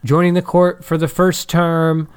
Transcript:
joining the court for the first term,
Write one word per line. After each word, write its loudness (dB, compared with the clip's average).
joining 2
the 2
court 0
for -4
the -2
first -2
term, 0